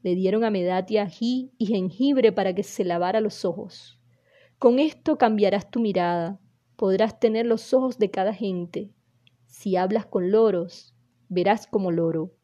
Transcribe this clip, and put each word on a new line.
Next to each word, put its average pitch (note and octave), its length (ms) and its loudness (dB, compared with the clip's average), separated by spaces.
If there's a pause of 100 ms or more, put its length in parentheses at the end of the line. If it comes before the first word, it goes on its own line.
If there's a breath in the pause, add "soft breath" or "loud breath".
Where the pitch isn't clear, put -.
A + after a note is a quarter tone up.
Le F3+ 120 0
dieron F#3+ 300 0
a A3 60 0
Medatia F#3+ 520 0
ají B3 560 -4
y A3 80 -2
jengibre A3 640 2
para F#3+ 240 -2
que F#3+ 80 -4
se - 220 -4
lavara F3 360 0
los G#3 240 -4
ojos. - 560 -8 (580 soft breath)
"Con B3 200 4
esto D4+ 400 0
cambiarás G#3 520 2
tu A#3 100 -4
mirada, F3 600 -2 (360)
podrás G3+ 420 0
tener A3+ 280 2
los A3+ 280 -2
ojos C4 240 2
de G3+ 120 0
cada G3 220 -2
gente. F#3+ 600 -8 (540)
Si - 300 -4
hablas G3 300 0
con F#3 240 -2
loros, G3 640 0 (340)
verás F#3+ 380 0
como F#3+ 240 -2
loro. E3 540 -2